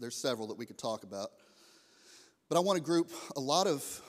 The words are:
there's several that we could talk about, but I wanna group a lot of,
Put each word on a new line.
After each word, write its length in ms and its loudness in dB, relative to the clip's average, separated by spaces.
there's 140 -8
several 320 -2
that 100 -8
we 80 -8
could 140 -14
talk 240 -4
about, 260 -6
but 80 0
I 20 8
wanna 200 4
group 320 2
a 40 -2
lot 280 4
of, 180 0